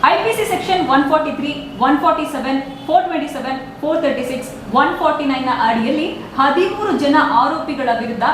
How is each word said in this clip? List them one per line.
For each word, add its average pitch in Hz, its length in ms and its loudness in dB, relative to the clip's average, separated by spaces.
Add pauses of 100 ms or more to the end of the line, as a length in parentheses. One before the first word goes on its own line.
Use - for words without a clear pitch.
(120)
ಐ - 20 4 (100)
ಪಿ 453 140 0
ಸಿ 427 140 -2
ಸೆಕ್ಷನ್ 359 320 0 (100)
ಒನ್ 285 180 4
ಫಾರ್ಟಿ 311 260 2
ತ್ರೀ, 285 140 -4 (340)
ಒನ್ 294 180 4
ಫಾರ್ಟಿ 320 300 2
ಸೆವೆನ್, 269 260 -2 (280)
ಫೋರ್ 359 200 4
ಟ್ವೆಂಟಿ 302 280 -4
ಸೆವೆನ್, 262 240 -6 (220)
ಫೋರ್ 311 220 0
ಥರ್ಟಿ 247 280 -2
ಸಿಕ್ಸ್, - 200 -8 (300)
ಒನ್ 370 180 4
ಫಾರ್ಟಿ 294 320 0
ನೈನ್ 254 200 -2
ನ - 40 2 (140)
ಅಡಿಯಲ್ಲಿ 277 380 0 (340)
ಹದಿಮೂರು 370 520 2 (120)
ಜನ 285 100 4 (280)
ಆರೋಪಿಗಳ 285 460 -2 (140)
ವಿರುದ್ಧ 226 200 -4 (100)